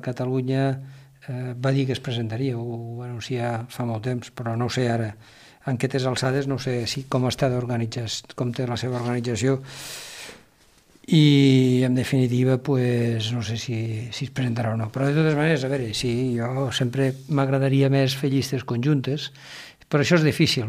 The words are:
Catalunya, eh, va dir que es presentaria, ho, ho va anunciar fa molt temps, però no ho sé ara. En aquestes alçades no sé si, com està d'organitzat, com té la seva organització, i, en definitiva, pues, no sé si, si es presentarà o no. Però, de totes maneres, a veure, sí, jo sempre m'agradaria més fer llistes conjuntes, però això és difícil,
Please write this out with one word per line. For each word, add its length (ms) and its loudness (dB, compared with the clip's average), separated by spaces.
Catalunya, 760 0
eh, 300 -8
va 160 0
dir 140 2
que 100 -2
es 80 -10
presentaria, 540 -4
ho, 20 -6
ho 400 -8
va 80 -10
anunciar 600 -4
fa 180 -4
molt 160 -4
temps, 260 -4
però 280 -6
no 80 0
ho 20 -2
sé 240 0
ara. 220 -2
En 160 -2
aquestes 240 0
alçades 420 0
no 120 -2
sé 280 -4
si, 220 -6
com 240 2
està 160 0
d'organitzat, 880 -4
com 160 -2
té 160 -4
la 80 -4
seva 240 -4
organització, 640 0
i, 760 6
en 100 2
definitiva, 680 2
pues, 680 0
no 100 -2
sé 160 -4
si, 500 -6
si 140 -8
es 80 -8
presentarà 400 -2
o 80 -2
no. 80 -2
Però, 160 -4
de 80 2
totes 240 2
maneres, 240 2
a 80 -2
veure, 240 -2
sí, 460 0
jo 340 -2
sempre 380 0
m'agradaria 640 4
més 240 4
fer 160 -2
llistes 320 0
conjuntes, 640 0
però 160 0
això 160 4
és 80 4
difícil, 440 2